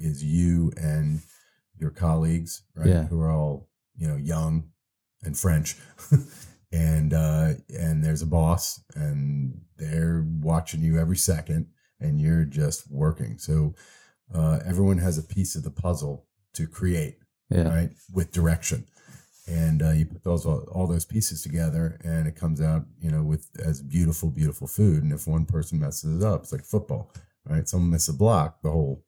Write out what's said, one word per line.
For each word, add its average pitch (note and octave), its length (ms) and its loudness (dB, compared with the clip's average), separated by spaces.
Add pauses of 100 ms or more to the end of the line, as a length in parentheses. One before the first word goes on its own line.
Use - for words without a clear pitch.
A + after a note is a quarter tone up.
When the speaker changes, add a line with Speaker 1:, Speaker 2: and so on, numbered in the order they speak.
Speaker 1:
is D2+ 240 -4
you E2+ 520 2
and D#2 440 0 (580)
your D#2 120 -4
colleagues, E2 720 0 (100)
right? E2 140 2
Speaker 2:
Yeah. E2+ 160 4
Speaker 1:
Who D#2+ 160 -2
are D#2+ 100 2
all, D2+ 380 -2 (280)
you D#2+ 100 -6
know, D2 100 -2
young D#2+ 540 -2 (520)
and D2 160 -8
French. D#2+ 380 2 (340)
<laughs> D3 60 8 (540)
And, D#2+ 440 2
uh, D#2 380 2 (180)
and D#2+ 340 -2
there's D#2 160 0
a E2+ 60 -4
boss, E2 560 0 (120)
and C#2+ 680 -4 (160)
they're E2 440 0 (200)
watching D#2+ 400 0
you D#2+ 160 4
every E2 180 2
second, D#2+ 520 -2 (320)
and D2+ 200 0
you're D#2+ 240 4
just C#2+ 460 -2
working. C#2+ 480 -2
So, D2+ 360 0 (600)
uh, D#2+ 300 2
everyone F#2+ 340 2
has F2 200 0
a D#2 40 -4
piece F#2+ 340 -4
of D#2 80 -4
the D2 60 -6
puzzle D2 560 -4 (280)
to D#2+ 120 -4
create, E2+ 500 -4 (340)
Speaker 2:
Yeah. E2+ 180 2
Speaker 1:
right? E2 220 2 (220)
With F#2 200 -2
direction. E2 540 0 (600)
And, D#2+ 360 2
uh, D#2+ 100 4
you D#2 120 4
put - 200 -8
those, F2 200 0
all, D#2 160 0 (100)
all F#2 160 0
those E2+ 200 -2
pieces G#2+ 360 -2
together D#2+ 600 -2
and E2 240 0
it D#2+ 80 -6
comes D#2 240 -2
out, D#2 240 2 (160)
you D#2+ 100 -2
know, D#2 120 0
with D2+ 260 -2 (160)
as D2+ 160 -2
beautiful, D#2+ 500 0
beautiful C#2+ 360 -2
food. F2 360 2
And D2 100 0
if D2+ 140 -6
one D#2+ 200 0
person D#2 340 -2
messes D#2 420 -2
it G#2+ 40 2
up, G2+ 160 0
it's - 100 -12
like C#2 140 -8
football, - 440 -4 (360)
right? D2+ 200 -2
Someone F2 240 2
misses D#2+ 240 0
a C2 40 -6
block, F2+ 440 2
the D#2 80 -2
whole D2 380 -2